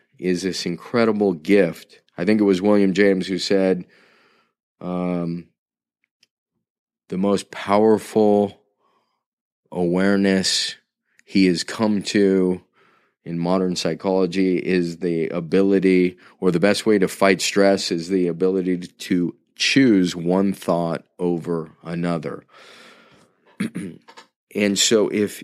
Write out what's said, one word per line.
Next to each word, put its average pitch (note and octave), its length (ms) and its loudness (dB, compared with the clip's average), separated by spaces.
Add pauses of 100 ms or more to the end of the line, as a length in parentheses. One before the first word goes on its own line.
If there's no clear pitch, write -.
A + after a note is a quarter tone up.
(220)
is F2+ 220 -2
this F#2 220 -6
incredible G#2 680 0
gift. E2+ 680 0 (180)
I F2 80 -4
think G#2+ 140 2
it G#2 60 4
was F#2+ 160 2
William G2+ 320 4
James F#2+ 340 2
who F#2 100 -4
said, F#2 480 0 (960)
um, F2 680 -6 (1600)
"The F2+ 80 -8
most G2 340 -2
powerful G#2 1120 2 (1080)
awareness F#2+ 1040 0 (500)
he F#2+ 220 2
has E2+ 160 0
come G#2+ 400 -2
to F#2+ 580 2 (600)
in E2+ 140 -8
modern F2+ 380 0
psychology F#2 800 0
is E2+ 400 -2
the E2+ 320 -4
ability, F#2 880 2 (220)
or F#2 120 0
the E2+ 80 0
best G2+ 260 0
way G#2+ 140 2
to F2+ 80 0
fight G2 340 0
stress G2 500 2
is E2+ 180 -6
the F#2 180 0
ability F#2 500 -2
to F2 580 -4 (200)
choose G2 600 2
one F#2+ 380 0
thought E2+ 500 -4 (160)
over E2 520 -4 (120)
another." E2+ 600 -6 (1160)
<clears throat> - 400 -10 (540)
And G2+ 240 0
so G#2+ 300 2
if G#2 360 -4